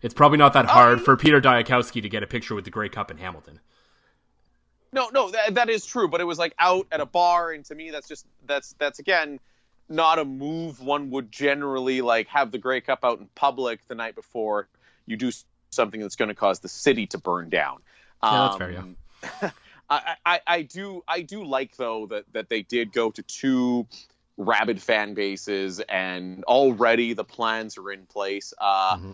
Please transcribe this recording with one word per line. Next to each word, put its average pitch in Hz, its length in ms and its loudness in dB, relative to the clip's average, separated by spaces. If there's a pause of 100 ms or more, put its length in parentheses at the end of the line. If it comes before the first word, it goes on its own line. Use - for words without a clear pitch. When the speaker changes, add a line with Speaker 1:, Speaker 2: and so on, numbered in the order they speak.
Speaker 1:
it's 117 120 -6
probably 147 240 8
not 143 160 8
that 131 120 6
Speaker 2:
Oh, - 40 -2
Speaker 1:
hard 120 300 10
Speaker 2:
yeah. 120 60 -4
Speaker 1:
for 135 120 6
Peter 147 240 6
Diakowski 123 600 2
to 104 80 -8
get 104 140 -4
a 98 40 -8
picture 113 280 -6
with 98 100 -8
the 92 60 -14
Grey 107 180 -6
Cup 104 220 -8
in 80 60 -14
Hamilton. 80 420 -16 (1300)
Speaker 2:
No, 254 160 0
no, 240 220 0
that, 214 240 0
that 240 140 2
is 220 160 -2
true, 240 240 -2
but 165 100 -2
it 180 60 0
was, 170 120 -4
like, 170 220 -2
out 185 320 2
at 156 80 -4
a 147 60 -4
bar, 175 460 0
and 147 140 -12
to 151 100 -16
me, 160 160 -14
that's 147 180 -12
just, - 160 -18 (200)
that's, 143 320 -6
that's, 147 220 -4
again, 151 400 -2 (480)
not 160 320 4
a 151 60 -2
move 147 560 -8
one 139 300 -4
would 123 200 -8
generally, 135 680 -2
like, 117 260 0
have 135 240 0
the 127 60 -10
Grey 127 240 -4
Cup - 240 -4
out 120 140 0
in 101 140 -20
public 127 540 -2
the 123 80 -12
night 113 200 -10
before 107 520 -6 (380)
you 113 100 -8
do 123 140 -4
s-, - 160 -12 (240)
something 110 320 -4
that's 101 160 -12
gonna 107 180 -4
cause 98 240 0
the - 80 -16
city 113 400 0
to - 100 -10
burn 87 320 -4
down. 73 300 -2 (420)
Speaker 1:
Yeah, 110 100 2 (160)
that's 98 100 -4
fair, 90 140 -8
yeah. 87 80 -12
Speaker 2:
Um, 92 160 -18 (280)
<laughs> - 680 -12
I, 147 260 -2 (100)
I, 170 220 2
I 175 160 0
do, 185 440 -12
I 170 140 -4
do 196 240 -12
like, 135 320 -4
though, 113 300 -6
that, 104 260 -8
that 107 160 -8
they 110 120 -2
did 117 300 -4
go 113 200 0
to 107 100 -16
two 123 680 -2 (480)
rabid 107 460 -2
fan 107 320 -2
bases, 98 680 -6
and 92 680 -8
already 120 680 4
the 107 100 -6
plans 113 540 -6
are 98 160 -14
in 95 140 -18
place. 101 520 -8
Uh, 95 380 0
Speaker 1:
Mm-hmm. 95 160 -14